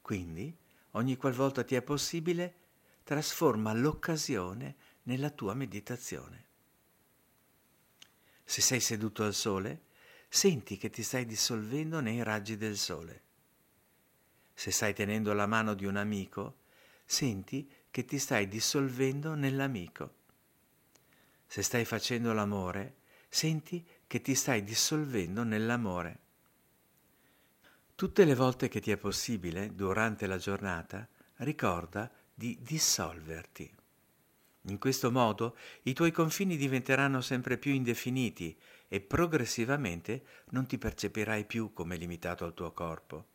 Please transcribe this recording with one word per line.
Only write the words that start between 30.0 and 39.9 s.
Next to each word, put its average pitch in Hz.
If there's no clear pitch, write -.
la 92
giornata, 98
ricorda 104
di 117
dissolverti. 82
In 98
questo 131
modo 117
i 127
tuoi 165
confini 170
diventeranno 135
sempre 123
più 139
indefiniti 120
e 98
progressivamente 123